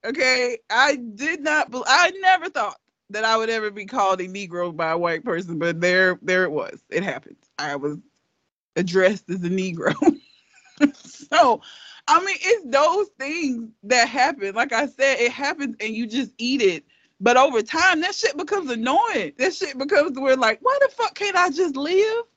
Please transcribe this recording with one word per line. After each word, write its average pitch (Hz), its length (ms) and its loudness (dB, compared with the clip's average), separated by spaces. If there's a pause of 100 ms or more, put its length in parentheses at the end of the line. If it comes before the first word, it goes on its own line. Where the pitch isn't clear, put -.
Okay? 247 520 0 (120)
I 269 280 4
did 247 440 -8
not, 302 300 -2
bel-, 247 160 -6
I 349 240 4 (100)
never 370 280 2
thought 208 300 -6 (300)
that 214 160 -4
I 226 120 2
would 220 120 -2
ever 220 220 -4
be 202 140 -14
called 196 360 0
a 185 60 -6
Negro 175 480 -8
by 160 160 -2
a 165 60 -2
white 165 260 -2
person, 170 360 -6
but 170 220 -2
there, 180 400 4
there 185 220 2
it 165 80 -2
was. 135 380 -6
It 170 140 -2
happened. 143 340 -10 (200)
I 143 180 -6
was 147 220 -6 (800)
addressed 185 540 0
as 180 140 -6
a 175 60 -2
Negro. 185 500 -2
<laughs> 294 220 4 (840)
So, - 580 2 (460)
I 311 160 6
mean, 381 180 -2
it's 381 280 0
those 320 380 2 (120)
things 269 500 -6 (140)
that 233 260 2
happen. 240 460 -2
Like 254 180 -2
I 254 140 0
said, 262 320 0
it 240 120 2
happens 277 480 -6
and 220 140 -6
you 226 140 -4
just 233 300 -4
eat 247 240 -2
it. 180 240 0 (340)
But 240 180 4
over 254 240 4
time, 330 400 2
that 370 140 -4
shit 440 220 -2
becomes 359 320 -4
annoying. 254 680 0
That 285 160 0
shit 285 240 -6
becomes 294 420 0
where, 262 160 2
like, 226 260 0
"Why 523 200 2
the 539 80 4
fuck 440 260 -4
can't 403 220 -4
I 359 120 4
just 302 260 -2
live? 392 480 0 (140)